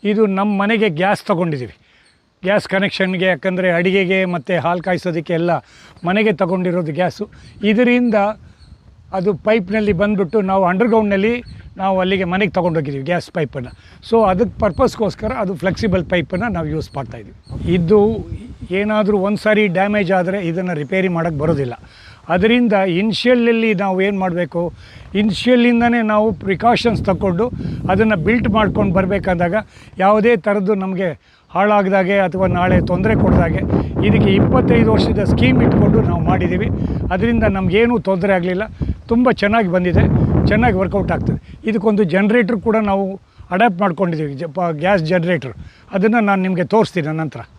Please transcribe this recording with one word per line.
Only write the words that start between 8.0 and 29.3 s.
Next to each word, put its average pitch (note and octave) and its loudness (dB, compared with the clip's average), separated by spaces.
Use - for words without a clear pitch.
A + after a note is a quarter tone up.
ಅದು F#3+ 0
ಪೈಪ್‌ನಲ್ಲಿ G#3 0
ಬಂದುಬಿಟ್ಟು G3+ 0
ನಾವು F#3+ 2
ಅಂಡರ್‌ಗ್ರೌಂಡ್‌ನಲ್ಲಿ G#3+ 0
ನಾವು F#3+ 0
ಅಲ್ಲಿಗೆ F#3 0
ಮನೆಗೆ F#3 0
ತಗೊಂಡೋಗಿದ್ದೀವಿ D#3 -2
ಗ್ಯಾಸ್ E3+ -4
ಪೈಪನ್ನು. C3+ -6
So A3+ 4
ಅದಕ್ಕೆ F#3+ -2
ಪರ್ಪಸ್ಗೋಸ್ಕರ G#3+ -2
ಅದು G3+ -6
ಫ್ಲೆಕ್ಸಿಬಲ್ F#3+ -2
ಪೈಪನ್ನು F#3 -4
ನಾವು E3 -4
ಯೂಸ್ D3+ -6
ಮಾಡ್ತಾಯಿದ್ದೀವಿ. B2 -8
ಇದು G3+ 2
ಏನಾದರೂ G#3 0
ಒಂದು G3 0
ಸಾರಿ G#3+ 2
ಡ್ಯಾಮೇಜ್ G3 0
ಆದರೆ F#3 0
ಇದನ್ನು F3+ -4
ರಿಪೇರಿ E3+ -2
ಮಾಡೋಕ್ಕೆ E3 -2
ಬರೋದಿಲ್ಲ. C#3 -2
ಅದರಿಂದ A3 2
ಇನಿಷಿಯಲಲ್ಲಿ A3+ 2
ನಾವು F#3+ -2
ಏನು G3+ -2
ಮಾಡಬೇಕು, F3 -4
ಇನಿಷಿಯಲಿಂದನೇ A#3 2
ನಾವು G#3+ 0
ಪ್ರಿಕಾಷನ್ಸ್ G#3 0
ತಗೊಂಡು F3 0
ಅದನ್ನು G#3 2
ಬಿಲ್ಟ್ G#3 0
ಮಾಡ್ಕೊಂಡು G3+ 2
ಬರಬೇಕಾದಾಗ F3+ 0